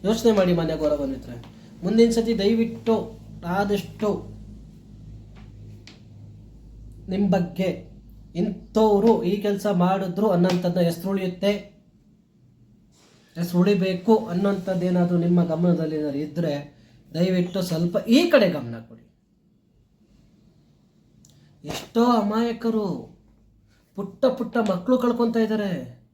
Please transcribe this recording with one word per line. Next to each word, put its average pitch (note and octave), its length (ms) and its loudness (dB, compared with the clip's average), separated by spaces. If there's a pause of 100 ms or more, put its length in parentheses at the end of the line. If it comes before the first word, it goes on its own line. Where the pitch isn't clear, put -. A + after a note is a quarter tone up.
ಯೋಚನೆ A3+ 320 2
ಮಾಡಿ F3+ 220 4
ಮಾನ್ಯ D#3+ 180 -2
ಗೌರವಾನ್ವಿತರೆ. C#3+ 600 -4 (460)
ಮುಂದಿನ A3+ 280 6
ಸತಿ A3+ 280 0
ದಯವಿಟ್ಟು A3+ 560 0 (640)
ಆದಷ್ಟು G3+ 520 -2 (3000)
ನಿಮ್ G3 260 -2
ಬಗ್ಗೆ F3+ 340 0 (720)
ಇಂಥವ್ರು G#3+ 720 2 (100)
ಈ F3+ 100 0 (120)
ಕೆಲಸ G3+ 220 -2 (160)
ಮಾಡಿದ್ರು F#3+ 520 0
ಅನ್ನೋಂಥದ್ದನ್ನ F3 540 2
ಹೆಸರು F3 220 -4
ಉಳಿಯುತ್ತೆ, F#3+ 420 -2 (1800)
ಹೆಸರು F3 240 -2
ಉಳಿಬೇಕು F#3+ 520 2 (180)
ಅನ್ನೋಂಥದ್ದು F#3 580 -2
ಏನಾದ್ರು F3 300 2
ನಿಮ್ಮ F3 220 4 (120)
ಗಮನದಲ್ಲಿ D#3+ 460 0
ಏನಾದ್ರು D3 260 -4
ಇದ್ರೆ D3+ 300 -4 (580)
ದಯವಿಟ್ಟು F3+ 500 0
ಸ್ವಲ್ಪ E3+ 340 -2 (200)
ಈ - 20 8 (120)
ಕಡೆ A#3 200 6
ಗಮನ A#2+ 260 -8 (120)
ಕೊಡಿ. - 160 -20 (2500)
ಎಷ್ಟೋ A3+ 400 -2 (160)
ಅಮಾಯಕರು, A3 680 -2 (1120)
ಪುಟ್ಟ G3 260 -6 (140)
ಪುಟ್ಟ - 180 -4 (140)
ಮಕ್ಕಳು F#3 280 0
ಕಳ್ಕೊಂತ A#3 380 0 (100)
ಇದ್ದಾರೆ G3+ 260 -2 (420)